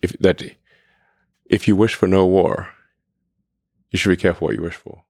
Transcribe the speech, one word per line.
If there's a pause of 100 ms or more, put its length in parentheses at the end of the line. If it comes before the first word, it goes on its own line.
if,
that (1040)
if
you
wish
for
no
war, (1200)
you
should
be
careful
what
you
wish
for.